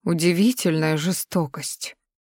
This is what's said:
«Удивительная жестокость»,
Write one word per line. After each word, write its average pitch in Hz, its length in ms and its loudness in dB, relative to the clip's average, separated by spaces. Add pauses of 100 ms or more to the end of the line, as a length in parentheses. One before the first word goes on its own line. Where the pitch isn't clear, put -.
«Удивительная 170 920 2
жестокость», - 1000 -4 (340)